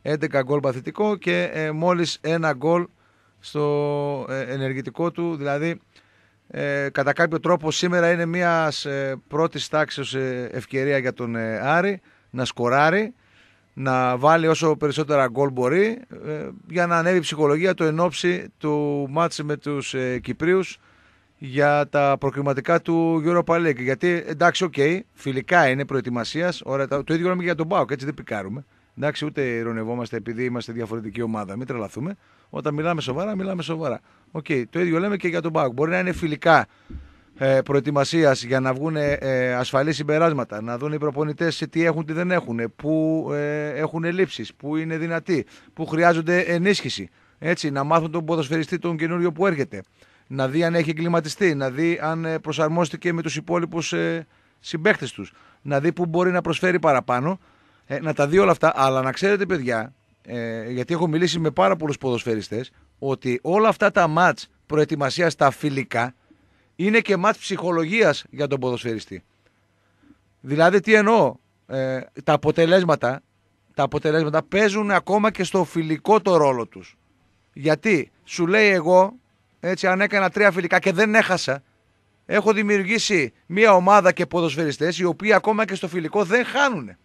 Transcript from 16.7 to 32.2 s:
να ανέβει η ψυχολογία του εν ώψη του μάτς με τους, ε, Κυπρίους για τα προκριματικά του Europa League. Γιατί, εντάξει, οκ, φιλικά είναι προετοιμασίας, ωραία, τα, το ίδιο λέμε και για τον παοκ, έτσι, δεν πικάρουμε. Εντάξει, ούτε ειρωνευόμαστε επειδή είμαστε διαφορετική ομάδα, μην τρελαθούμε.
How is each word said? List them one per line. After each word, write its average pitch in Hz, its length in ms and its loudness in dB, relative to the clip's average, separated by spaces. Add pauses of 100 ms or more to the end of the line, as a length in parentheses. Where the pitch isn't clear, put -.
να 170 100 2
ανέβει 170 200 2
η 175 40 4
ψυχολογία 156 520 2
του 175 100 -2
εν 156 160 0
ώψη 175 580 -2
του 147 540 -2
μάτς 160 320 -2
με 147 140 -4
τους, 143 360 -6
ε, 127 260 -4
Κυπρίους 165 580 -2 (600)
για 143 520 0
τα 139 300 2
προκριματικά 139 600 0
του 165 440 0
Europa 170 300 2 (120)
League. 135 140 0
Γιατί, 165 460 0
εντάξει, 165 360 2
οκ, 160 100 -4 (400)
φιλικά 139 560 2
είναι 135 160 -2
προετοιμασίας, 127 800 -4
ωραία, 135 220 -2
τα, 139 160 -2
το 156 100 -2
ίδιο 165 140 0
λέμε 185 120 0
και 180 60 -6
για 175 100 -2
τον 156 120 -4
παοκ, 160 240 0
έτσι, 135 140 -6
δεν 147 80 -6
πικάρουμε. 110 520 -8 (320)
Εντάξει, 147 280 -4
ούτε 151 160 -6
ειρωνευόμαστε 117 760 -4
επειδή 113 260 -6
είμαστε 123 280 -4
διαφορετική 113 500 -8
ομάδα, 107 360 -6
μην 127 100 -10
τρελαθούμε. 123 480 -8 (340)